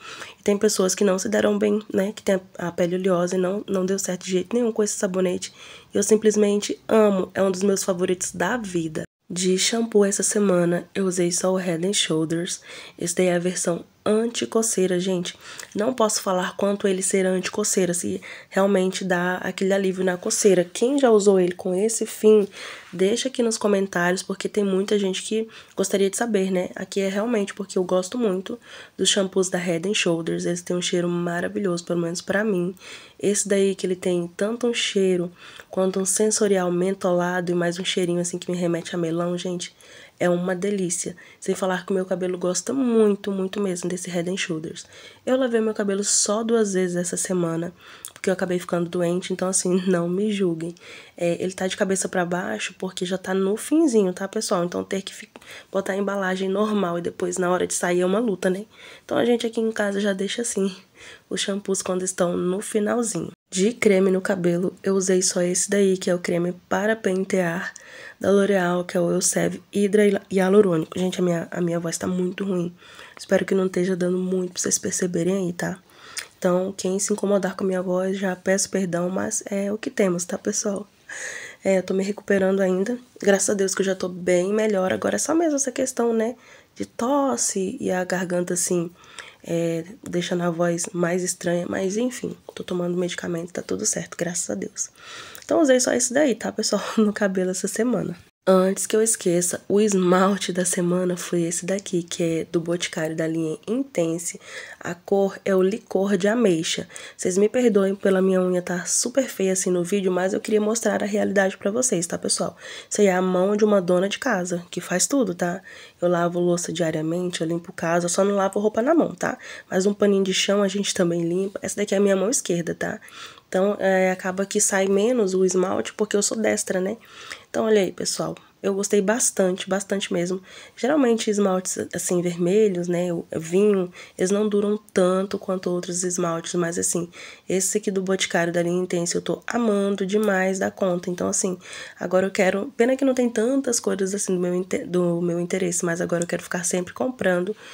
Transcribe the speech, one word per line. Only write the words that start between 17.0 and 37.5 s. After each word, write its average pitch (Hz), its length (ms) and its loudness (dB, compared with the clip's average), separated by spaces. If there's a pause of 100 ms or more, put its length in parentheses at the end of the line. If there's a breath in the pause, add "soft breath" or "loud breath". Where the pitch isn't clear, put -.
ser 190 240 0
anti-coceira, 185 680 0
se 190 280 -4 (280 loud breath)
realmente 190 540 2
dá 180 340 0
aquele 185 360 -2
alívio 190 320 0
na 180 100 0
coceira. 185 480 4
Quem 247 360 0
já 269 100 6
usou 202 300 8
ele 180 140 2
com 185 200 -4
esse 220 320 0
fim, 214 420 6 (460 loud breath)
deixa 196 340 0
aqui 254 140 -2
nos 220 160 2
comentários, 190 640 2
porque - 260 -6
tem 208 160 0
muita 196 360 2
gente 190 240 -2
que 220 240 -2 (280 loud breath)
gostaria 196 340 0
de 196 60 -8
saber, 208 360 0
né? 185 240 -2
Aqui 190 260 -6
é 196 80 0
realmente 202 460 -2
porque 196 240 -6
eu 185 40 2
gosto 185 340 -2
muito 208 420 -2 (360 loud breath)
dos 190 140 0
shampoos 190 400 2
da 185 80 -2
Head 175 320 -2
and 214 60 0
Shoulders. 170 500 0
Eles 175 160 -2
têm 180 140 -4
um 180 60 -2
cheiro 175 280 0
maravilhoso, 175 760 -2
pelo 175 180 -2
menos 170 200 -4
pra 196 220 0
mim. 185 320 0 (440 loud breath)
Esse 202 280 0
daí 196 260 4
que 185 140 -4
ele 185 80 0
tem 175 420 0
tanto 233 300 -2
um 233 60 0
cheiro 185 580 0 (380 loud breath)
quanto 190 300 0
um 190 60 0
sensorial 196 640 2
mentolado 180 800 2